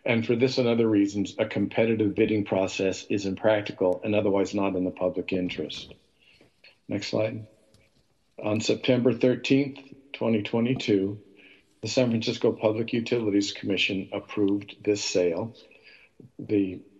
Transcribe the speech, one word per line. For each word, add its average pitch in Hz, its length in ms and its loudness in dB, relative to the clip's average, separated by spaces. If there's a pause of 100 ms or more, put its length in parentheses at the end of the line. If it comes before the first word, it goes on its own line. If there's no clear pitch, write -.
And 113 200 0
for 123 100 2
this 127 240 2
and 123 80 2
other 117 200 2
reasons, 101 520 0
a 110 60 2
competitive 110 720 0
bidding 107 300 2
process 95 640 -2
is 101 160 -2
impractical 98 800 0
and 107 120 -2
otherwise 98 380 2
not 98 220 0
in 90 100 -2
the 90 60 -2
public 90 420 -4
interest. 90 600 -6 (960)
Next 104 200 -6
slide. 113 400 -2 (920)
On 107 200 -2
September 117 520 2
thirteenth, 135 640 2 (340)
twenty 113 300 0
twenty-two, 113 760 0 (640)
the 110 60 -8
San 120 240 2
Francisco 117 400 0
Public 113 420 0
Utilities 113 580 0
Commission 98 640 -2
approved 101 680 -2
this 104 200 0
sale. 92 520 0 (800)
The 98 420 0 (200)